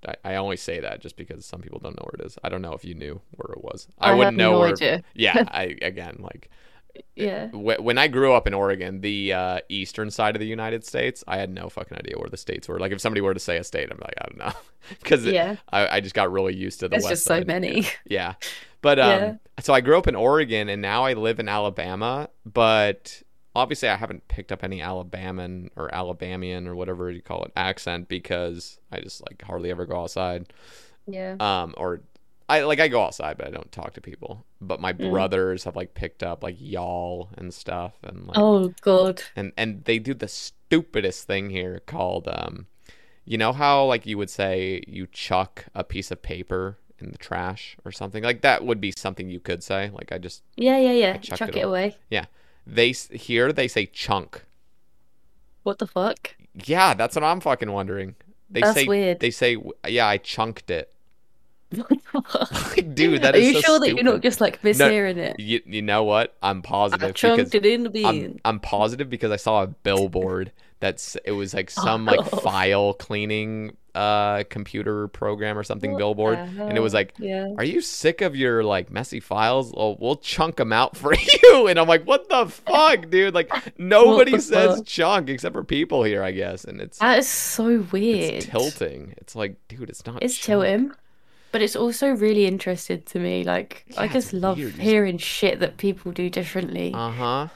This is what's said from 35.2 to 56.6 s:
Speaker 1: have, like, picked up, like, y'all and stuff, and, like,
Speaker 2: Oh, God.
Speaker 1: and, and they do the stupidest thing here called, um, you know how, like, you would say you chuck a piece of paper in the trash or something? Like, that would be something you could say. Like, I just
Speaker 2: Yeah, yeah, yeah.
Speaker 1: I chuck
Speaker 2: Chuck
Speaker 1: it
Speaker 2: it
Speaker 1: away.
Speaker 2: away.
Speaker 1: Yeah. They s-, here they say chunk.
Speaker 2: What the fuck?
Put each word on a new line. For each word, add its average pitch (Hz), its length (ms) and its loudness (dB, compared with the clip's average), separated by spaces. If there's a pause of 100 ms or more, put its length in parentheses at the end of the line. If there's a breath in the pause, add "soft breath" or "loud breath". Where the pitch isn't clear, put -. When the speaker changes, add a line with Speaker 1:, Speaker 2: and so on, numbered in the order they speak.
Speaker 1:
have, 90 140 -10
like, 92 180 -10
picked - 260 -8
up, 85 220 -8
like, 87 160 -10
y'all 90 800 -8
and 90 160 -14
stuff, 90 400 -10 (100)
and, 90 240 -16
like, 92 100 -4
Speaker 2:
Oh, 208 440 4
God. 185 420 2 (140)
Speaker 1:
and, 98 200 -8
and 110 280 -6
they 113 140 2
do 123 140 -6
the 113 140 -10
stupidest - 1000 -2
thing 98 240 -4
here 90 380 -8
called, 92 400 -4
um, 50 400 -10 (560 soft breath)
you 110 140 -6
know 113 160 2
how, 143 320 4
like, 127 200 0
you 107 120 -6
would 101 120 -6
say 92 560 -4
you 92 220 -12
chuck - 640 -4
a 95 120 -8
piece - 260 -8
of 90 100 -10
paper 92 560 -6 (220)
in - 120 -14
the - 60 -16
trash 90 680 -8
or 98 80 -12
something? 101 280 -10
Like, 120 200 -2
that 127 240 4
would 113 160 0
be 98 100 -4
something 92 380 -8
you 90 100 -10
could 87 240 -6
say. 98 300 -4
Like, - 180 -14
I 92 60 -8
just 90 260 -14 (140)
Speaker 2:
Yeah, 262 200 2
yeah, 262 140 4
yeah. 220 220 2
Speaker 1:
I 196 60 -8
chuck - 200 -10
Speaker 2:
Chuck 220 100 -6
Speaker 1:
it - 60 -8
Speaker 2:
it 208 60 -2
Speaker 1:
away. 190 240 -2
Speaker 2:
away. 202 120 -6 (140)
Speaker 1:
Yeah. 104 140 -4 (420)
They 117 240 4
s-, - 180 -10
here 120 440 0
they 139 140 0
say 107 180 0
chunk. - 580 -6 (1200)
Speaker 2:
What 196 160 -4
the 202 80 -4
fuck? - 480 -4 (300)